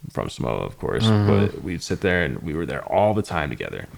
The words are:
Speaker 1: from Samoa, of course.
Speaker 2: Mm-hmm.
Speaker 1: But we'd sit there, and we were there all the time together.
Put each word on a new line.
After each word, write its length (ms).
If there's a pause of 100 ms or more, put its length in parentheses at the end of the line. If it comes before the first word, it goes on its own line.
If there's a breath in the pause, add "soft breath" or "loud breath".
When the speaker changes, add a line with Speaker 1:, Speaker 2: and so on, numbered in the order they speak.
(100)
Speaker 1:
from 200
Samoa, 340
of 140
course. 260
Speaker 2:
Mm-hmm. 240
Speaker 1:
But 340
we'd 200
sit 180
there, 240
and 180
we 120
were 100
there 260
all 220
the 100
time 280
together. 480